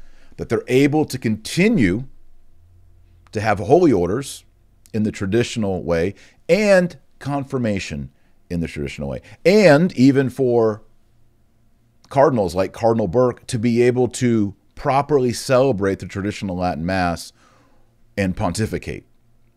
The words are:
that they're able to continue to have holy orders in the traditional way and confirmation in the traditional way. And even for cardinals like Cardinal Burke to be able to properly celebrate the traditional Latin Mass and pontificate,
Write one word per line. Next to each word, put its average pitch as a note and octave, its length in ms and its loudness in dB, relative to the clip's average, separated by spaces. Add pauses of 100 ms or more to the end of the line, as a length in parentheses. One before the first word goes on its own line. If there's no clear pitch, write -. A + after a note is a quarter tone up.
(380)
that D#2 100 -10
they're - 180 -2
able C#3 380 2
to - 140 -6
continue B2 840 0 (1300)
to G#2 100 -6
have G#2 180 0
holy C#3 340 4
orders G2+ 520 -2 (500)
in G#2+ 80 -2
the G#2+ 100 -2
traditional G2+ 720 -2
way E2+ 320 -2 (340)
and F#3+ 480 2 (220)
confirmation A#2+ 920 -6 (380)
in F2 120 -4
the E2 60 -2
traditional C#2+ 440 -8
way. - 100 -10 (240)
And F3+ 480 6
even C3 380 4
for A#2 520 0 (1300)
cardinals B2 460 2
like F#2+ 180 0
Cardinal A2+ 360 0
Burke B2 400 0
to B2+ 100 -4
be A#2 240 2
able B2 260 2
to A2+ 460 -2 (220)
properly C#3 560 0
celebrate G#2+ 680 0
the F#2+ 60 -12
traditional G2 500 -6
Latin F2 280 -4
Mass F2 480 -4 (840)
and F#2+ 200 -2
pontificate, E2+ 680 -6 (500)